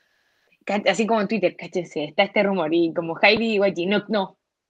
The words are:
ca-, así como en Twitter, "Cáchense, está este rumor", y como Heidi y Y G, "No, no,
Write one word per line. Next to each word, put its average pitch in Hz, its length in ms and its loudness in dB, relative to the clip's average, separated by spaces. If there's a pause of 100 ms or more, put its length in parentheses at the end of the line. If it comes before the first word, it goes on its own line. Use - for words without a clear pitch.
(640)
ca-, 202 240 -2
así 202 180 2
como 220 160 2
en 185 60 -2
Twitter, 180 280 0
"Cáchense, 175 480 -6
está 151 180 0
este 202 220 0
rumor", 185 280 0
y 170 220 2
como 165 260 -4
Heidi 220 340 2
y - 20 0
Y 196 40 2
G, 175 280 0
"No, 202 200 0
no, 202 280 -4 (340)